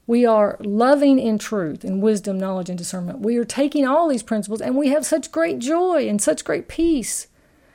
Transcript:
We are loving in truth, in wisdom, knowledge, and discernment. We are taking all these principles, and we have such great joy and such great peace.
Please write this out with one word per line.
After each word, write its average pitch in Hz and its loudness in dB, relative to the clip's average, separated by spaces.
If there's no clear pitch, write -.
We 240 4
are 214 4
loving 269 4
in 220 0
truth, 180 -6
in 190 -4
wisdom, 202 0
knowledge, 190 -4
and 180 -8
discernment. 180 -8
We 233 0
are 240 0
taking 285 0
all 294 2
these 262 -2
principles, 214 -4
and 254 -2
we 285 2
have 285 0
such - -2
great 320 -2
joy 311 0
and 208 0
such - -2
great - -4
peace. 311 -2